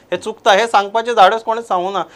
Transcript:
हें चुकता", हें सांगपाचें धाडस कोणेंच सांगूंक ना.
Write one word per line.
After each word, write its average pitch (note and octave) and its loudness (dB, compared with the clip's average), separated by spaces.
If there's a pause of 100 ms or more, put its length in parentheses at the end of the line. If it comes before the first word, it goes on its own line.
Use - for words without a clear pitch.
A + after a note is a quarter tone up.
(120)
हें F3+ -6
चुकता", G#3+ -2
हें G#3+ 2
सांगपाचें A3+ -2
धाडस G#3+ 4
कोणेंच A3+ -8
सांगूंक F#3 -4
ना. F#3 -4 (120)